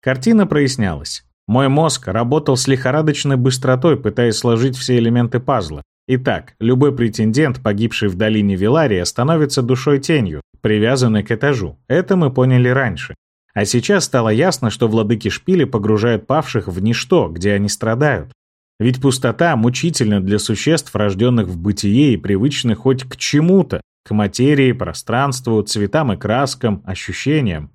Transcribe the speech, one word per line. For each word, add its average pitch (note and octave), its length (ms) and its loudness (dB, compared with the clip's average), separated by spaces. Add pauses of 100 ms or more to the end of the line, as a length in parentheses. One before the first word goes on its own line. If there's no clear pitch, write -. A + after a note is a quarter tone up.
Картина F#3 440 2
прояснялась. A#2+ 760 -2 (240)
Мой C3 220 2
мозг D3+ 400 0
работал B2 480 0
с - 100 -2
лихорадочной C#3 720 0
быстротой, B2+ 580 2
пытаясь A2 400 0
сложить A#2+ 400 0
все B2+ 220 0
элементы A#2+ 420 2
пазла. F#2 440 -4 (240)
Итак, B2+ 520 -2
любой B2+ 340 2
претендент, A#2+ 720 0
погибший G#2+ 460 0
в F2+ 60 -6
долине G#2 420 0
Вилария, G#2+ 480 2
становится C#3+ 560 0
душой-тенью, B2+ 800 0 (180)
привязанной A2 640 2
к G#2 80 -4
этажу. A2+ 560 -2
Это F#3 300 0
мы D#3 120 2
поняли B2+ 380 2
раньше. B2+ 480 -2 (380)
А G2+ 100 0
сейчас B2 400 0
стало A2+ 260 0
ясно, A#2+ 400 0
что A2+ 200 0
владыки A2 400 0
Шпиля F3+ 360 0
погружают A2 600 0
павших C3 400 -2
в F#2 160 -6
ничто, A#2 460 0
где F2 240 -2
они G2+ 160 0
страдают. A2+ 640 -2 (460)
Ведь B2+ 220 0
пустота C3+ 560 2
мучительна A#2 640 0
для G2+ 180 0
существ, C#3+ 560 -2
рожденных G#2+ 520 0
в F2+ 100 -8
бытие G#2 560 2
и G2 40 0
привычных G#2+ 600 -2
хоть C3 240 0
к - 140 -16
чему-то, D#3+ 640 2 (240)
к - 60 -8
материи, B2+ 600 2
пространству, A#2 920 -2
цветам G#2+ 500 -2
и F2 40 -4
краскам, A2 680 -2
ощущениям. G2 880 -4